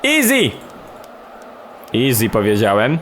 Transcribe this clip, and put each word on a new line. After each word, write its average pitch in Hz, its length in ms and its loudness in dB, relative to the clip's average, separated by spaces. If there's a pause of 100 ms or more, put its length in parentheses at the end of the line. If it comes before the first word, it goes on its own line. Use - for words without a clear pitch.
Easy. 262 480 2 (1400)
Easy, 117 360 2
powiedziałem. 107 720 2